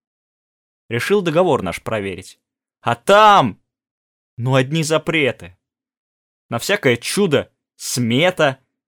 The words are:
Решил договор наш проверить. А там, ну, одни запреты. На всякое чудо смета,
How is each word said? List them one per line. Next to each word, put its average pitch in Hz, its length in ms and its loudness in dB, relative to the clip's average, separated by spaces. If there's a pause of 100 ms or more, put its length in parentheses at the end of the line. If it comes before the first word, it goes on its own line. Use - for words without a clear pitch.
(920)
Решил 190 320 -2
договор 165 400 0
наш 85 200 -8
проверить. 98 560 -10 (440)
А 117 140 -2
там, 202 680 4 (760)
ну, 127 180 -2
одни 135 280 0
запреты. 151 720 -2 (920)
На 117 80 -4
всякое 131 400 0
чудо 147 520 -2 (260)
смета, 135 800 -2 (300)